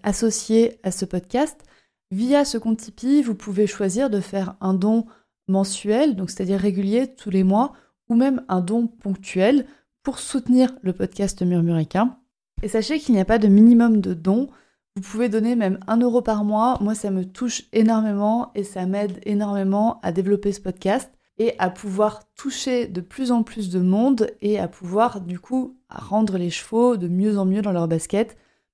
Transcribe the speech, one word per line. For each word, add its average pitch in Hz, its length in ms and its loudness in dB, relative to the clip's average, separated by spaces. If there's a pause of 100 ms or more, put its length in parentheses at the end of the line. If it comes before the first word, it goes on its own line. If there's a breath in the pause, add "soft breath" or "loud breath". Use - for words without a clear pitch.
associé 220 800 0
à 190 80 -2
ce 190 140 -6
podcast. 240 560 -4 (480 soft breath)
Via 254 340 2
ce 277 140 -4
compte 226 220 -2
Tipeee, 269 420 0
vous 233 140 -4
pouvez 202 300 0
choisir 202 440 -2
de 208 100 0
faire 190 400 -6
un 190 140 0
don 214 320 0 (420 loud breath)
mensuel, 202 720 0
donc 185 120 -6
c'est-à-dire 190 300 -4
régulier 202 560 0
tous - 140 -14
les 185 160 2
mois, 214 260 2 (380 soft breath)
ou 233 60 2
même 254 340 2
un 185 100 0
don 220 280 0
ponctuel 202 800 0 (380 loud breath)
pour - 160 -6
soutenir 254 640 2
le 185 100 -2
podcast 190 500 -4
Murmuréquin. 175 760 0 (440)
Et 220 60 -6
sachez 226 320 -2
qu'il 254 160 2
n'y 190 60 4
a 190 40 0
pas 220 120 2
de 220 100 4
minimum 226 540 8
de 185 120 -4
dons. 190 360 -2 (480 soft breath)
Vous 190 40 -6
pouvez 214 280 -4
donner 220 260 0
même 190 320 0
un 226 100 0
euro 240 240 2
par 214 220 -2
mois. 214 380 0
Moi, 208 140 0
ça 208 160 -6
me 185 120 -2
touche 220 480 -8
énormément 220 840 0
et 202 100 -4
ça 190 200 -8
m'aide 196 380 -4
énormément 202 800 0
à 175 100 -4
développer 196 400 0
ce 196 80 -10
podcast 190 520 -4 (260)
et 226 220 0
à 185 100 0
pouvoir 208 540 -4 (120)
toucher 262 520 -4
de 180 140 -8
plus 247 300 -6
en 240 120 2
plus 208 260 -8
de 180 100 -2
monde 220 520 2 (100)
et 208 180 0
à 180 80 -4
pouvoir, 202 540 -4
du 175 180 -8
coup, 254 380 -6 (120)
rendre 196 480 -2
les 175 120 -2
chevaux 233 480 0
de 180 100 -4
mieux 196 300 0
en 196 80 0
mieux 196 160 0
dans 202 100 -2
leur 170 160 0
basket. 180 500 -2 (360)